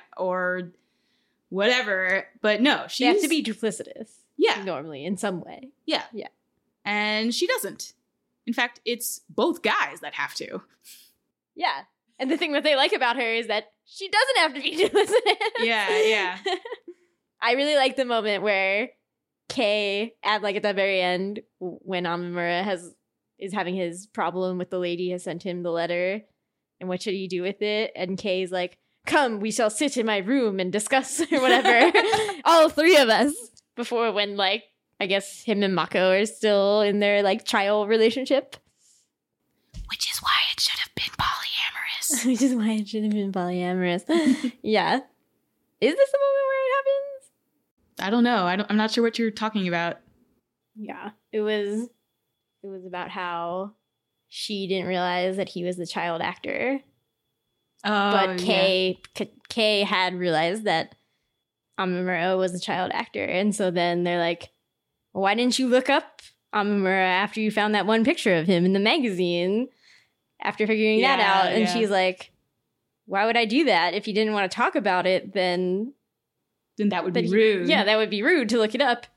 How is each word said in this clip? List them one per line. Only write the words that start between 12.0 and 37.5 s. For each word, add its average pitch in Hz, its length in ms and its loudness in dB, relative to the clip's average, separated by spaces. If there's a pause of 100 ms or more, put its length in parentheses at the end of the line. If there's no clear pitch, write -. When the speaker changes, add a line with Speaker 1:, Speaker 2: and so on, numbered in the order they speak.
Speaker 2:
And 262 120 -4
the 320 60 0
thing 302 160 -2
that 285 100 0
they 294 140 2
like 302 160 2
about 247 240 0
her 233 160 -2
is 226 160 -2
that 214 240 -4 (140)
she 392 220 -14
doesn't 494 300 2
have 320 160 2
to 285 60 -10
be 311 160 -4
<laughs> 392 120 2
duplicitous. 415 760 0
Speaker 1:
Yeah, 220 240 0 (140)
yeah. 202 420 0
Speaker 2:
<laughs> 370 120 -2 (840)
I 233 120 0
really 285 240 2
like 262 200 2
the 262 80 -2
moment 214 380 -2
where 202 480 0 (580)
Kei, 208 720 -2
at, 208 200 0
like, 202 140 -2
at 202 60 -2
the 208 120 0
very 196 260 2
end, 190 400 -2 (200)
w-, 180 220 -10
when 180 220 -4
Amamura 175 580 -2
has, 180 320 -6 (440)
is 190 140 -10
having 185 220 -4
his 185 320 -6
problem 185 520 -4
with 180 120 -8
the 185 80 -4
lady 180 320 -4
has 180 140 -8
sent 175 180 -8
him 180 200 -6
the 170 80 -4
letter, 175 520 -2 (580)
and 185 80 -10
what 180 140 -4
should 202 120 -4
he 190 120 -6
do 180 160 -6
with 196 200 -6
it? 208 340 -2
And 185 220 -6
Kei's 185 340 -4
like, 180 240 -4 (300)
"Come, 247 340 0
we 214 100 -4
shall 214 200 0
sit 277 260 -2
in 233 100 0
my 214 120 0
room 208 420 0
and 180 120 -2
discuss," 262 480 -2
<laughs> 320 120 -2
or 285 80 2
whatever. 247 560 4 (240)
Speaker 1:
<laughs> 392 240 -6
Speaker 2:
All 320 240 8
three 330 280 6
of 269 120 8
us. 220 240 4 (440)
Before 233 340 -2
when, 202 280 -2
like, 202 260 0 (340)
I 202 80 -2
guess 196 360 -2
him 202 200 0
and 190 120 2
Mako 185 380 2
are 202 120 4
still 202 560 2
in 208 180 2
their, 202 240 4
like, 202 220 0
trial 208 420 2